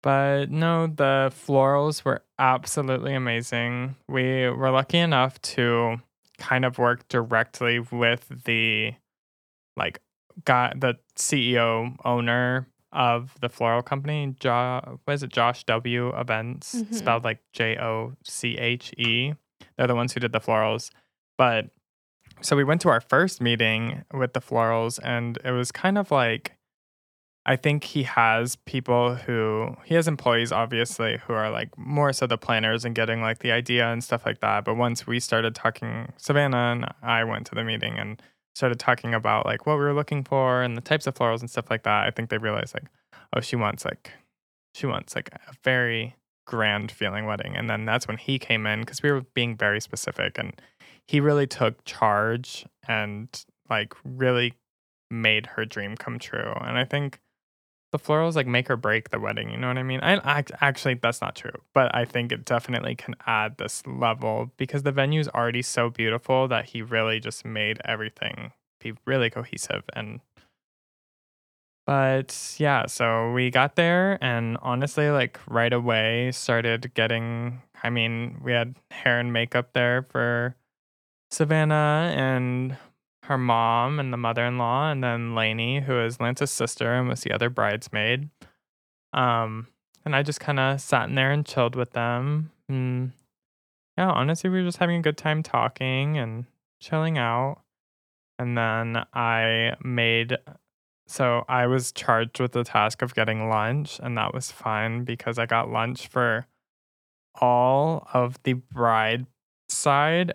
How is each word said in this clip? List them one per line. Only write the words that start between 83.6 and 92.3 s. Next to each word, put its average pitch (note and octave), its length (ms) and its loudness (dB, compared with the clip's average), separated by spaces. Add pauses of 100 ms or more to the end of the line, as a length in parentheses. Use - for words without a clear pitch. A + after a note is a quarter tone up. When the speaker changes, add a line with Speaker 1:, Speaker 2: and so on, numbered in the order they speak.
Speaker 1:
and C3 140 -4
the A#2+ 40 -4
mother-in-law, A#2+ 760 0
and C3+ 120 -2
then A#2 320 -2
Lainey, A#2 460 0
who C3 180 0
is A#2 200 -2
Lance's B2 320 -2
sister A#2+ 420 -2
and B2+ 140 2
was B2 140 -4
the - 100 -4
other A#2+ 180 0
bridesmaid. A2 800 -2 (840)
Um, A#2 540 0 (380)
and D3+ 100 -2
I C#3+ 80 2
just D3 160 -4
kinda C3+ 400 0
sat B2 300 0
in C#3 60 -2
there C3+ 160 2
and D3 140 0
chilled B2+ 300 0
with B2 160 -4
them. C3 600 -2 (180)